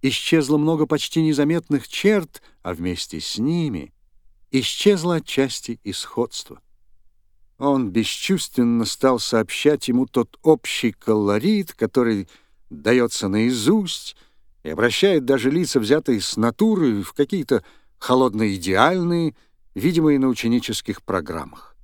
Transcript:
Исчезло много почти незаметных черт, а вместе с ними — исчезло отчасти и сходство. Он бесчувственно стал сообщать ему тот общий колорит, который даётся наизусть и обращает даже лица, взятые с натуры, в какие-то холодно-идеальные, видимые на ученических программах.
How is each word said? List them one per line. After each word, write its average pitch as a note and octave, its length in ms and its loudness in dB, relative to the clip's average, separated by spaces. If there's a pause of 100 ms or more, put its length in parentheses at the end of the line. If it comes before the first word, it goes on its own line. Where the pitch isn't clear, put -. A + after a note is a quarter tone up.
Исчезло C#3 560 0
много D#3 300 0
почти D#3 340 -2
незаметных D3+ 640 0
черт, G3 540 -2 (220)
а F2+ 100 -6
вместе E2+ 460 -8
с - 180 -8
ними — C3+ 540 -2 (600)
исчезло E3+ 640 0
отчасти C3+ 680 -4
и G2+ 80 -8
сходство. - 680 -8 (960)
Он C3+ 320 0
бесчувственно A#2 960 0
стал B2+ 340 0
сообщать - 680 0
ему B2+ 180 0
тот - 380 -2
общий - 480 2
колорит, A2 840 0
который A2+ 560 0 (400)
даётся A2 580 0
наизусть B2 880 0 (480)
и D#2 60 -10
обращает B2 560 2
даже C3 260 2
лица, D3+ 280 0
взятые A#2 420 0
с - 160 -6
натуры, A#2+ 640 0
в - 120 -10
какие-то C#3+ 500 0 (340)
холодно-идеальные, B2+ 1400 0 (380)
видимые D#3 460 2
на C3 80 2
ученических A#2 720 -2
программах. E2 840 -8